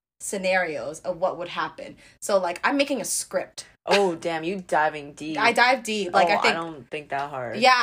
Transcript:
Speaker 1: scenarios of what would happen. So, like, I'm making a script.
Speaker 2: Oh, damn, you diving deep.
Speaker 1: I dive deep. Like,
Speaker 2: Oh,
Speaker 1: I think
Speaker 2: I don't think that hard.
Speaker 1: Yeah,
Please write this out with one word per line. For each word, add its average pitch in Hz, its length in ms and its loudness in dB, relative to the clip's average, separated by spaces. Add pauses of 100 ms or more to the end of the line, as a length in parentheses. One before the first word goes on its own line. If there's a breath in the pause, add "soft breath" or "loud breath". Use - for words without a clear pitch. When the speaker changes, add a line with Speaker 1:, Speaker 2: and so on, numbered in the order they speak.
(200)
Speaker 1:
scenarios 175 800 -2
of 180 180 -6
what 170 200 -2
would 175 100 -8
happen. 170 480 -8 (260 loud breath)
So, 202 180 2
like, 175 220 -4
I'm 247 140 2
making 277 240 0
a - 60 -6
script. - 640 -6 (180)
Speaker 2:
Oh, 190 300 4
damn, 160 300 -4
you 185 200 -4
diving 151 460 0
deep. 156 260 -8
Speaker 1:
I 226 140 4
dive 240 320 4
deep. 208 300 -4
Like, 190 160 6
Speaker 2:
Oh, - 60 4
Speaker 1:
I - 20 2
think 196 180 2
Speaker 2:
I - 20 -4
don't 165 320 -10
think 151 200 -10
that 143 200 -4
hard. 127 280 -8
Speaker 1:
Yeah, 247 260 6